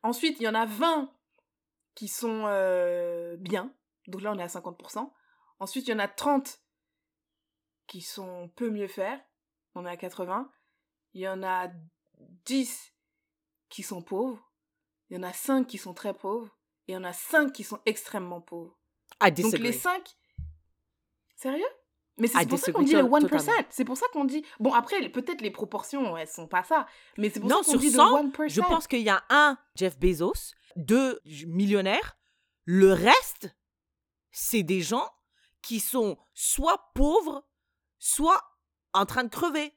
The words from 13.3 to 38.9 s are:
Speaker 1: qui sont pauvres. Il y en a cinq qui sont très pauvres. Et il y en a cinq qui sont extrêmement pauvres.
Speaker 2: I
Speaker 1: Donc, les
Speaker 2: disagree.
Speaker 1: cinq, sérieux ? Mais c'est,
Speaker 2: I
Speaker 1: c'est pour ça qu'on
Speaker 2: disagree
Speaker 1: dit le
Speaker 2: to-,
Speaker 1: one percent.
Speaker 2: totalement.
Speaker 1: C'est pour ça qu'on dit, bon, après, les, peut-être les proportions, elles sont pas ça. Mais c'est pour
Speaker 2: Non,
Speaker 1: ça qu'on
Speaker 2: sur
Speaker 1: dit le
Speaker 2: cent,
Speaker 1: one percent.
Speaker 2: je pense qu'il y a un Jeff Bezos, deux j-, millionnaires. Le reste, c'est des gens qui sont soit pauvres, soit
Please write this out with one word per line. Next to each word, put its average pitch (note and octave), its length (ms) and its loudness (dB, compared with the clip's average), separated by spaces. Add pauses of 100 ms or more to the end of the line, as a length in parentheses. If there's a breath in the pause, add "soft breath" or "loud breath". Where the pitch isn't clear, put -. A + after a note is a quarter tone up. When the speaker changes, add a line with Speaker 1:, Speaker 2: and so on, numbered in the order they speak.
Speaker 1:
qui - 140 -14
sont F3+ 200 -10
pauvres. G#3+ 400 -6 (680)
Il F3+ 60 -12
y F3+ 40 -10
en - 20 -10
a F3+ 100 -10
cinq C4+ 360 0
qui G#3 100 -14
sont F#3 160 -16
très G3+ 200 -6
pauvres. G#3 340 -8 (400)
Et F#3+ 40 -10
il - 20 -8
y F#3 40 -10
en F#3 60 -10
a F3+ 80 -8
cinq D4 400 2
qui A3 120 -14
sont - 220 -12
extrêmement F#3 540 -6
pauvres. E3+ 360 -16 (460)
Speaker 2:
I G3+ 80 6
Speaker 1:
Donc, D3 60 -4
les E3+ 60 0 (280)
Speaker 2:
disagree. - 20 -4
Speaker 1:
cinq, F4+ 440 -4 (1200)
sérieux ? C#4+ 280 -4 (540)
Mais A#3 100 2
c'est, C4 100 2
Speaker 2:
I - 40 6
Speaker 1:
c'est B3 60 2
pour C4 100 2
ça - 140 -4
qu'on - 100 2
Speaker 2:
disagree D4 200 6
Speaker 1:
dit - 0 -
le B3+ 80 4
Speaker 2:
to-, C4 40 6 (100)
Speaker 1:
one F#4 60 2
percent. D4 160 0
Speaker 2:
totalement. - 240 0
Speaker 1:
C'est B3+ 140 -4
pour B3+ 120 -6
ça A#4 160 -2
qu'on D4 120 -2
dit, C#4+ 200 -4 (140 loud breath)
bon, A#3 140 0
après, A#3+ 280 0
les, - 80 -4
peut-être C4+ 340 -8
les G#3+ 80 -4
proportions, G#3 680 -6
elles D#3+ 120 -8
sont E3 200 -14
pas F#3 160 0
ça. D4+ 220 0 (300 soft breath)
Mais G#3 140 -2
c'est - 100 -10
pour G3+ 80 -2
Speaker 2:
Non, D4 100 6
Speaker 1:
ça G4+ 60 2
qu'on - 80 2
Speaker 2:
sur C4 80 4
Speaker 1:
dit C#4 100 4
le A#3+ 60 2
Speaker 2:
cent, D4 180 10
Speaker 1:
one C#4+ 180 2
percent. D4+ 220 -4
Speaker 2:
je - 80 2
pense F4 240 2
qu'il A#3+ 160 -2
y G#3+ 80 2
a F#3+ 200 2
un C#4+ 280 6 (160)
Jeff F#3 240 -2
Bezos, F3 560 0 (220 soft breath)
deux A#3+ 480 2
j-, D3+ 220 -16
millionnaires. G3 680 0 (480)
Le F#3+ 280 8
reste, G#3 600 4 (800)
c'est - 300 -2
des F3+ 180 0
gens G3+ 280 -2 (540)
qui A3+ 180 -6
sont A3 380 -2 (160)
soit - 600 0
pauvres, D4+ 500 2 (540)
soit E4 420 2 (520)